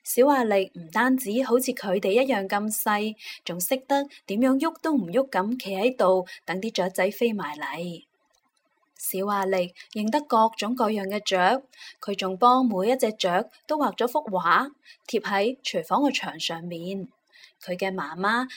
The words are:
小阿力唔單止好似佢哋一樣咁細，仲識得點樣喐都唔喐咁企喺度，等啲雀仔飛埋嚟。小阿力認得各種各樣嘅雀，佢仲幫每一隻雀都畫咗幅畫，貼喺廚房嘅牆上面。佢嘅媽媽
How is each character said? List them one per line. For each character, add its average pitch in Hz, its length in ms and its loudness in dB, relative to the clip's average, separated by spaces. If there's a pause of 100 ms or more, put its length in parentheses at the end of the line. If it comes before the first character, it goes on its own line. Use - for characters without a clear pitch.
小 247 220 4
阿 269 180 4
力 196 300 2
唔 165 160 -14
單 254 260 2
止 262 260 -2
好 254 160 2
似 262 140 -2
佢 196 260 -2
哋 190 120 0
一 262 200 4
樣 196 160 0
咁 208 240 -2
細， 214 460 -2 (300)
仲 170 120 -8
識 262 200 -2 (100)
得 277 160 2 (220)
點 202 140 -2
樣 269 200 4
喐 320 220 -2
都 320 100 0
唔 220 140 0
喐 240 240 0
咁 214 320 -2
企 196 120 -8
喺 240 220 0
度， 185 300 2 (180)
等 180 160 -6
啲 220 100 -6
雀 185 200 -2
仔 190 200 0
飛 233 220 0
埋 151 240 -6
嚟。 165 480 -10 (920)
小 190 280 -4
阿 202 180 0
力 185 300 -2 (180)
認 214 180 -2
得 294 120 2
各 220 340 4
種 220 180 -2
各 233 160 0
樣 202 160 -2
嘅 202 140 -4
雀， 196 420 2 (380)
佢 202 140 -6
仲 190 220 -4
幫 247 280 6
每 208 260 2
一 262 60 2
隻 226 160 0
雀 190 320 0 (220)
都 302 100 -2
畫 247 180 0
咗 240 140 0
幅 - 120 -2
畫， 185 500 0 (360)
貼 214 140 -2
喺 208 400 0
廚 165 240 -4
房 202 160 0
嘅 285 100 2
牆 160 300 -6
上 165 240 -6
面。 175 420 -8 (560)
佢 180 140 -6
嘅 190 160 -2
媽 165 260 -6
媽 233 380 -2